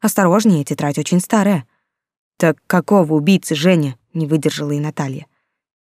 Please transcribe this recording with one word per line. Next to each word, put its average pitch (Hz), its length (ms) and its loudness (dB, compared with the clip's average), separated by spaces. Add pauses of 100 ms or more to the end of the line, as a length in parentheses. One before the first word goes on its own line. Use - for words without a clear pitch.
«Осторожнее, 196 640 2
тетрадь 147 320 -4
очень 175 240 0
старая». 196 440 0 (720)
«Так 160 200 0 (100)
какого 175 460 2
убийцы, 160 420 2
Женя?» — 151 420 0 (160)
не 160 140 -4
выдержала 147 440 -2
и 147 80 -4
Наталья. 147 460 -6 (560)